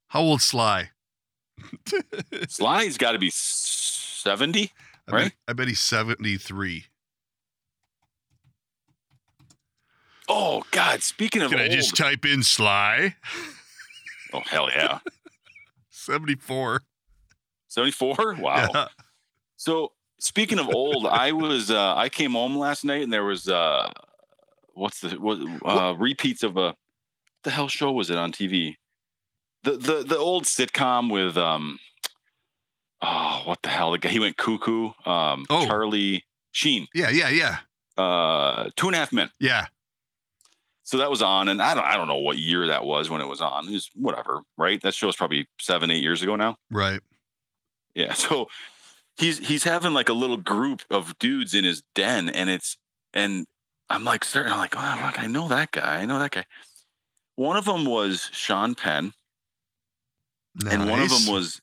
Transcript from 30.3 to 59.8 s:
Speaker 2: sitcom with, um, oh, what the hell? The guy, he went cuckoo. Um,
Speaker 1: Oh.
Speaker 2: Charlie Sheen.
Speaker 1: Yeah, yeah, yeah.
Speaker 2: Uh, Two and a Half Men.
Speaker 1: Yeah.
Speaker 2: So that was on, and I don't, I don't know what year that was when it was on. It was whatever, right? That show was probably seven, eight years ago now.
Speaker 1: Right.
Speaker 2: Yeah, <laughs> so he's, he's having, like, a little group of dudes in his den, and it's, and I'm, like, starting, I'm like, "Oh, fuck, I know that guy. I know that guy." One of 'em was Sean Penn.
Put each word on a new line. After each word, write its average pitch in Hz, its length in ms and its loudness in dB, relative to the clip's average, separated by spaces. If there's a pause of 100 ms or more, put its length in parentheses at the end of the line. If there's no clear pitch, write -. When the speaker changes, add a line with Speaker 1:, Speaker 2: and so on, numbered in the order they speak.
Speaker 2:
sitcom 127 680 2
with, 92 260 0
um, 78 420 0 (1200)
oh, 78 420 -4
what 85 180 -6
the - 60 -8
hell? 82 240 0
The 90 60 0
guy, 85 100 -2
he 98 100 0
went 104 200 -2
cuckoo. 113 540 -2 (120)
Um, 76 460 0
Speaker 1:
Oh. 156 160 2
Speaker 2:
Charlie 107 580 0 (280)
Sheen. 120 420 0
Speaker 1:
Yeah, 127 160 0
yeah, 151 180 2
yeah. 135 300 2 (440)
Speaker 2:
Uh, 78 760 2
Two - 100 0
and 190 100 2
a 165 40 2
Half 147 120 -2
Men. 107 260 0
Speaker 1:
Yeah. 123 280 0 (1160)
Speaker 2:
So - 140 -2
that 143 120 2
was 120 120 0
on, 95 260 4
and 101 140 2
I 151 120 4
don't, 107 100 2
I 80 120 2
don't 85 120 0
know 71 100 2
what 71 200 0
year 82 280 2
that 71 180 0
was 76 240 0
when 80 140 -4
it 71 40 -6
was 69 140 -8
on. 76 280 -4
It 104 40 -6
was 98 220 -6
whatever, - 460 -4 (180)
right? 92 240 0
That 95 120 0
show - 120 -2
was 92 100 0
probably 73 300 -2 (140)
seven, 85 300 0
eight 82 120 0
years 82 200 0
ago 101 140 0
now. 110 200 0 (140)
Speaker 1:
Right. 98 300 0 (920)
Speaker 2:
Yeah, - 180 -2
<laughs> - 0 -
so - 360 -2 (680)
he's, 160 220 0
he's 151 260 -2
having, 170 300 2
like, 123 160 2
a - 20 4
little 123 240 0
group 117 540 -2
of 87 280 -2
dudes 123 360 0
in 98 100 4
his 87 180 0 (120)
den, 98 340 2
and 92 220 0
it's, - 260 -4 (380)
and 98 320 -2 (420)
I'm, 104 160 -2
like, 117 200 0
starting, 127 280 -2
I'm 104 60 -2
like, - 180 -4
"Oh, 131 240 -4
fuck, - 180 -6
I 113 80 -4
know 147 220 -4
that 143 220 0
guy. 76 300 -2
I 98 40 -4
know 135 140 -2
that 143 140 -2
guy." 92 120 -6 (920)
One 147 200 0
of 202 100 0
'em 175 200 0
was 104 460 0
Sean 110 420 0
Penn. 87 400 -2 (1600)